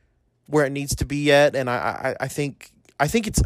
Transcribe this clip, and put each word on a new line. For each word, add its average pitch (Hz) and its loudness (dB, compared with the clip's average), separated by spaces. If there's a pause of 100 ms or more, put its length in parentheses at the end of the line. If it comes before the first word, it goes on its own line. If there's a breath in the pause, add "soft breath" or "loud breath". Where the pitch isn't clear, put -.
(480)
where 147 2
it 135 -2
needs 139 -6
to - -4
be 143 -4
yet, 143 6
and 131 -2
I, 120 -2
I, 135 -4
I - -6
think, - -8 (280)
I 143 2
think 220 0
it's, - 0